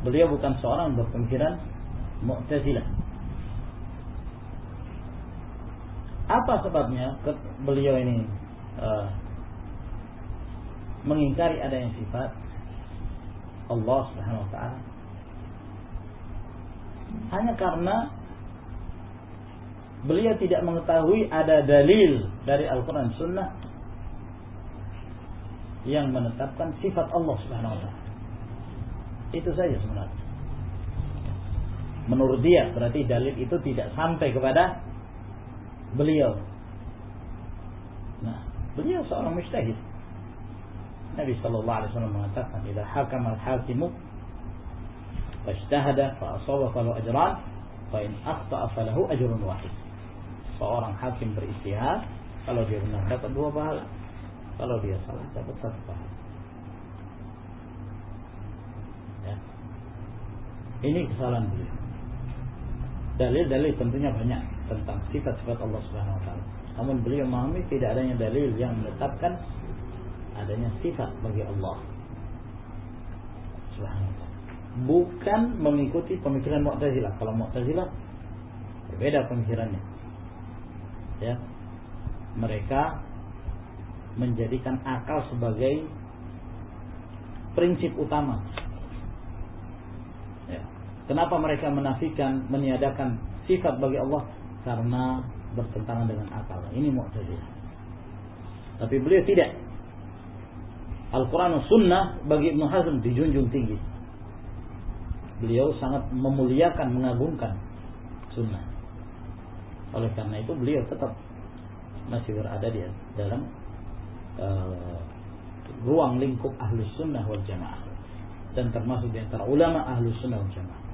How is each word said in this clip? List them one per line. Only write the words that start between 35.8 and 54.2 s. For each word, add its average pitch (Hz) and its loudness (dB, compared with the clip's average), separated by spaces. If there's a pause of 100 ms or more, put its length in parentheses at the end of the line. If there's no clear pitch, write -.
beliau. 147 6 (1900)
Nah, 113 -2 (400)
beliau 330 2
seorang 165 0
mujtahid. 113 0 (1400)
Nabi 135 2
sallallahu 113 2
alaihi 104 -2
wasallam 110 0
mengatakan, 101 -2
"Idza 104 -2
hakama 123 0
al-hakimu 131 0 (1500)
fajtahada 135 4
fa 85 -4
asaba 135 2
falahu 117 2
ajran, 120 4 (480)
fa 110 0
in 104 -2
akhta'a 139 -2
falahu 113 2
ajrun 120 2
wahid." 92 -2 (920)
Seorang 110 0
hakim 117 -2
beristihad, 101 -2 (400)
kalau 120 2
dia 107 2
benar 104 0
dapat 123 0
dua 147 2
pahala, 151 -2 (760)